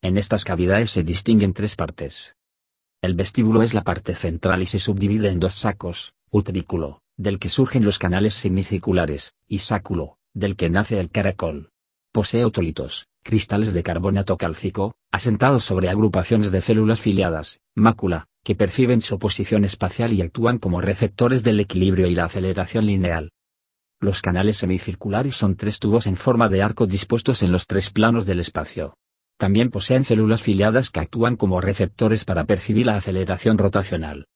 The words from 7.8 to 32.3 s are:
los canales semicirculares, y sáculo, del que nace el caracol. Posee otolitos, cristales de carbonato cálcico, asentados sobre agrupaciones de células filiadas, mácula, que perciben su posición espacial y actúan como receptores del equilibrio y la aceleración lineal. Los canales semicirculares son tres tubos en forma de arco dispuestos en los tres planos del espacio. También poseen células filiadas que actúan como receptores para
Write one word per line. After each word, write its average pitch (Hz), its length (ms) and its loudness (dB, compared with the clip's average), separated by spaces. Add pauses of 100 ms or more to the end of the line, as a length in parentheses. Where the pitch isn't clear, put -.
los 101 140 2
canales 95 360 0
semicirculares, 90 1000 -2 (140)
y 101 100 -4
sáculo, 95 600 -4 (160)
del 98 220 -2
que 85 140 -2
nace 101 300 0
el 85 100 -4
caracol. 90 600 -4 (420)
Posee 117 320 0
otolitos, 82 640 -4 (140)
cristales 107 520 0
de 85 80 0
carbonato 92 540 0
cálcico, 92 580 -4 (160)
asentados 123 540 2
sobre 92 240 0
agrupaciones 104 600 2
de 95 100 2
células 110 400 2
filiadas, 90 600 -2 (140)
mácula, 104 520 2 (180)
que 101 100 0
perciben 117 480 2
su 101 160 -6
posición 104 460 0
espacial 98 480 -2
y 95 100 2
actúan 113 360 0
como 87 220 -2
receptores 110 640 0
del 107 180 4
equilibrio 92 460 2
y 90 80 2
la 85 100 0
aceleración 95 600 -2
lineal. 87 440 0 (680)
Los 98 220 -2
canales 95 340 2
semicirculares 98 760 -2
son 95 220 0
tres 104 240 -4
tubos 110 260 2
en 92 100 0
forma 117 320 2
de 95 140 2
arco 107 240 0
dispuestos 107 560 0
en 90 80 4
los 90 160 0
tres 95 240 -2
planos 110 360 2
del 92 120 -2
espacio. 78 580 -8 (400)
También 107 340 2
poseen 127 340 2
células 110 360 2
filiadas 110 500 2
que 82 100 -4
actúan 117 360 0
como 92 240 0
receptores 101 640 0
para 95 200 0